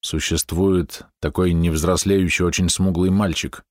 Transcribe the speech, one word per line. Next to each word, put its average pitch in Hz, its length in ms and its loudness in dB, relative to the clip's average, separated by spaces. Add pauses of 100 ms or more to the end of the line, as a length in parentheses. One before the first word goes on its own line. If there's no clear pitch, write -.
существует 85 1000 -2 (160)
такой 87 340 0
невзрослеющий, 85 920 2
очень 87 240 0
смуглый 92 420 0
мальчик. 95 600 -2